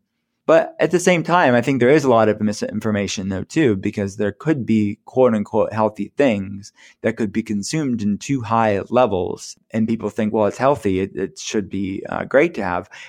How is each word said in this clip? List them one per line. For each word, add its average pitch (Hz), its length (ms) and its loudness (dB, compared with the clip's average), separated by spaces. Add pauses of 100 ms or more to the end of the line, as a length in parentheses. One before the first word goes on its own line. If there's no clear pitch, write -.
(480)
But 160 320 4
at 165 120 2
the 180 80 2
same 175 240 2
time, 165 300 4
I 120 80 4
think 135 180 0
there 123 100 4
is 147 160 6
a 131 40 2
lot 113 200 6
of 104 120 0
misinformation 101 840 -4
though 95 160 -4
too, 127 320 2
because 101 400 -4
there 104 160 -2
could 147 340 -4
be 107 380 0
quote 127 320 2
unquote 104 380 -2
healthy 107 420 -2
things 98 560 -2 (300)
that 113 160 -2
could 107 160 -4
be 113 100 -2
consumed 113 580 -4
in 101 160 -2
too 139 240 -4
high 110 380 0 (100)
levels. 98 680 -2 (140)
And 113 180 -2
people 110 200 -4
think, 107 240 -4
"Well, 110 120 2
it's 98 120 -2
healthy. 107 440 0
It, 98 160 -6
it 87 200 -8
should 104 320 -6
be, 98 380 -6
uh, - 160 -6
great 165 320 2
to 110 80 -6
have," 90 260 -4 (200)